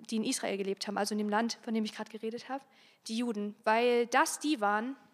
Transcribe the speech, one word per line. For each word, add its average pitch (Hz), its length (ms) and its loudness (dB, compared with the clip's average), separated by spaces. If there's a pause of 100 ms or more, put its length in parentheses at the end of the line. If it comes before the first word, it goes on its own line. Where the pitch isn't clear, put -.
(100)
die 226 60 -2
in 220 80 0
Israel 226 320 -2
gelebt 196 300 -4
haben, 202 120 -4
also 202 160 -2
in 208 40 -2
dem 208 100 0
Land, 226 340 2
von 226 120 -4
dem 220 100 2
ich 214 80 -6
gerade - 180 -10
geredet 226 380 -10
habe, 277 160 -8 (420)
die 220 120 -4
Juden. 208 360 -2 (100)
Weil 240 420 4
das 277 320 2
die 294 220 0
waren, 214 360 0 (180)